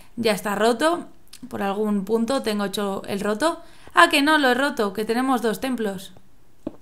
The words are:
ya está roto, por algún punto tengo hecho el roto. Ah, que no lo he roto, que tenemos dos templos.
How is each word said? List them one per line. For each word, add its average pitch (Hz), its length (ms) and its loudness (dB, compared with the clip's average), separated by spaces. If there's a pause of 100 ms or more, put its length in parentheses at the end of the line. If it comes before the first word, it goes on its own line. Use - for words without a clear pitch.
(160)
ya 226 160 2
está 202 240 -2
roto, 254 520 2 (420)
por 220 120 -8
algún 202 440 0
punto 226 360 0
tengo 208 240 -2
hecho 196 420 -4
el 202 120 -4
roto. 214 400 0 (340)
Ah, 339 140 8
que 294 140 4
no 311 160 4
lo 269 140 4
he - 20 4
roto, 240 400 0
que 220 100 -4
tenemos 247 380 0
dos 208 180 0
templos. 220 540 -6 (680)